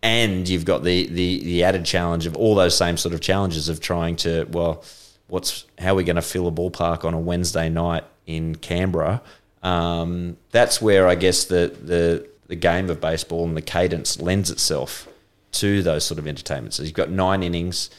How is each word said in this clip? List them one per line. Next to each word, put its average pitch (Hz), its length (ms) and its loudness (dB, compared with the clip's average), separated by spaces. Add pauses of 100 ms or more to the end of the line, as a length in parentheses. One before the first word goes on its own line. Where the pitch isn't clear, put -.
And 110 460 2
you've 87 160 0
got 80 200 0
the, 90 240 2
the, 90 340 0
the 87 220 2
added 92 200 2
challenge 85 420 0
of 80 100 -6
all 107 180 4
those 90 220 4
same 87 200 2
sort 85 180 -2
of 80 60 -6
challenges 90 480 0
of 80 120 -6
trying 85 360 -2
to, 82 340 -2
well, 85 340 -2 (420)
what's, - 380 -6 (140)
how 92 140 0
are - 40 4
we 92 80 2
gonna 85 180 2
fill 90 240 -2
a 85 60 0
ballpark 85 520 -2
on 82 100 -2
a 82 40 -2
Wednesday 85 500 -2
night 82 360 -2 (220)
in 80 280 -6
Canberra? 87 680 -2 (400)
Um, 87 760 -2 (160)
that's - 280 4
where 98 280 6
I 90 80 6
guess 90 300 2
the, 87 360 2
the, 85 460 0 (180)
the 92 80 -10
game 87 360 2
of 78 100 -4
baseball 82 440 -2
and 82 120 -2
the 80 60 -4
cadence 85 580 -2
lends 90 300 0
itself - 580 -4 (420)
to 101 320 2
those 78 220 2
sort 78 140 -6
of 76 100 -6
entertainments. 69 480 -8
So 69 80 -6
you've 78 100 -10
got 82 160 -2
nine 95 320 2
innings, 85 560 -4